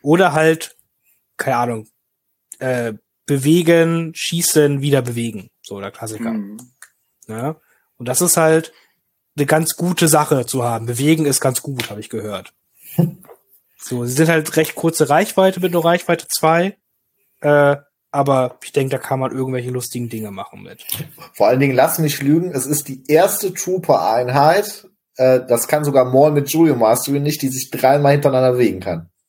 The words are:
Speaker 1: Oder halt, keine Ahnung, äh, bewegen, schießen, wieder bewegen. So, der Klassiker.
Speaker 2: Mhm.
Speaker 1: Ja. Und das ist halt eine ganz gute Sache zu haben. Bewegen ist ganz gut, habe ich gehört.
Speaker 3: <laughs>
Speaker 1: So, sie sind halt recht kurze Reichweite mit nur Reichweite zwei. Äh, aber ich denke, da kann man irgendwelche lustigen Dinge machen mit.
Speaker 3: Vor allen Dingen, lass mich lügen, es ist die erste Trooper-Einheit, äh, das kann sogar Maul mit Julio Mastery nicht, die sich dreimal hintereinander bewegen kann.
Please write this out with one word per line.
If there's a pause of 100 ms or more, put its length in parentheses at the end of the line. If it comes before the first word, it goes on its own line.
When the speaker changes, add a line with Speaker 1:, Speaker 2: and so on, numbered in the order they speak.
Speaker 1:
Oder
halt, (600)
keine
Ahnung, (720)
äh, (340)
bewegen,
schießen,
wieder
bewegen. (100)
So,
der
Klassiker.
Speaker 2:
Mhm. (720)
Speaker 1:
Ja. (400)
Und
das
ist
halt (640)
eine
ganz
gute
Sache
zu
haben.
Bewegen
ist
ganz
gut,
habe
ich
gehört. (440)
Speaker 3:
<laughs> (760)
Speaker 1:
So,
sie
sind
halt
recht
kurze
Reichweite
mit
nur
Reichweite
zwei. (600)
Äh, (340)
aber
ich
denke,
da
kann
man
irgendwelche
lustigen
Dinge
machen
mit. (480)
Speaker 3:
Vor
allen
Dingen,
lass
mich
lügen,
es
ist
die
erste
Trooper-Einheit, (280)
äh,
das
kann
sogar
Maul
mit
Julio
Mastery
nicht,
die
sich
dreimal
hintereinander
bewegen
kann. (200)